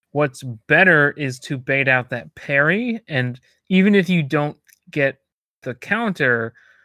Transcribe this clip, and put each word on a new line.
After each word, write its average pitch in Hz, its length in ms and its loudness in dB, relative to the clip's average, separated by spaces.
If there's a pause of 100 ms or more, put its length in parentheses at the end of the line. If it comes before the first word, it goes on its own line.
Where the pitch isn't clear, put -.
(120)
what's 143 320 -4
better 147 680 2
is 131 280 -8
to 139 180 -8
bait 135 300 -2
out 127 240 0
that 131 240 -12
parry, 190 720 -2
and 127 320 -4 (300)
even 190 260 4
if 180 120 2
you 175 160 0
don't 147 340 -2 (340)
get 139 260 -2 (460)
the 127 120 -10
counter, 143 800 -2 (320)